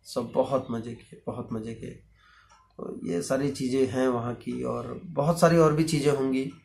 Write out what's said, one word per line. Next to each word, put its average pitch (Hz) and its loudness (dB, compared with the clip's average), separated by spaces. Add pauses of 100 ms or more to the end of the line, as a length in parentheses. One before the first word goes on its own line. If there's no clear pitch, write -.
सब 120 -6
बहुत 127 0
मजे 117 -6
किए, - -20
बहुत 120 -8
मजे 113 -8
किए। 117 -14 (760)
तो - -10
ये - -4
सारी 135 -2
चीजें 131 0
हैं 131 0
वहाँ 120 -2
की, 123 -8
और 120 -6
बहुत 160 0
सारी 170 8
और 156 8
भी 156 2
चीजें 147 2
होंगी। 135 0 (140)